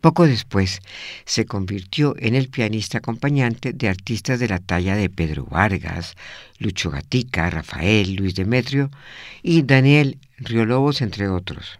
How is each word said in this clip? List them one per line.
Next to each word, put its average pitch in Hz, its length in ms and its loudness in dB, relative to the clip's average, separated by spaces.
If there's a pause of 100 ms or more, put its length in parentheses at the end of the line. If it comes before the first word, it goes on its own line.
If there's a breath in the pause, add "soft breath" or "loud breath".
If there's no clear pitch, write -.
Poco 165 260 6
después, 101 540 0 (440 loud breath)
se 113 220 -2
convirtió 101 720 -2
en 113 160 0
el 131 160 0
pianista 110 480 -4
acompañante 123 760 0
de 123 160 -2
artistas 113 500 -2
de 120 100 0
la 92 100 0
talla 90 380 0
de 101 120 0
Pedro 76 380 -4
Vargas, 85 680 -2 (440 loud breath)
Lucho 98 320 -4
Gatica, 87 580 -2
Rafael, 90 640 0
Luis 95 200 -2
Demetrio 123 560 0 (520 loud breath)
y 165 200 4
Daniel 135 560 6 (180)
Riolobos, 120 640 0
entre 101 300 -2
otros. 90 500 -6